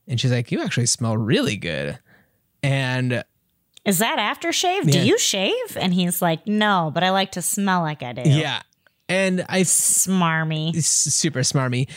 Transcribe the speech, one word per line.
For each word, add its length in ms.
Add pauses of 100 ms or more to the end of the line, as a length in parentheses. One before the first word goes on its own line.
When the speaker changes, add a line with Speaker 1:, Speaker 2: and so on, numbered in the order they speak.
Speaker 1:
And 120
she's 120
like, 200
"You 100
actually 260
smell 300
really 400
good." 420 (600)
And 640 (640)
Speaker 2:
"Is 140
that 180
aftershave? 720
Do 60
Speaker 1:
Yeah. 80
Speaker 2:
you 120
shave?" 600
And 160
he's 280
like, 260
"No, 460
but 100
I 80
like 220
to 80
smell 400
like 220
I 100
do." 160
Speaker 1:
Yeah. 320 (460)
And 400
I 140
Speaker 2:
Smarmy. 1120
Speaker 1:
s-, 120
super 540
smarmy. 560